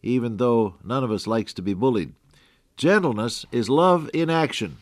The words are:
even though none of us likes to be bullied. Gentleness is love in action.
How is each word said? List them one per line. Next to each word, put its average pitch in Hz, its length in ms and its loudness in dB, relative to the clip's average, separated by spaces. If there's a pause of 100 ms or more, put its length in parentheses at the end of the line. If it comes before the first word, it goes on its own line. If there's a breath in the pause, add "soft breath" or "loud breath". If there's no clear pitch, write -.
even 117 340 -2
though 117 480 2
none 127 220 -2
of 113 60 -2
us 101 140 -2
likes 110 280 -2
to - 80 -10
be 98 120 -2
bullied. 101 380 0 (640 soft breath)
Gentleness 131 760 0
is 113 200 -2
love 165 440 4
in 160 160 0
action. 143 520 -2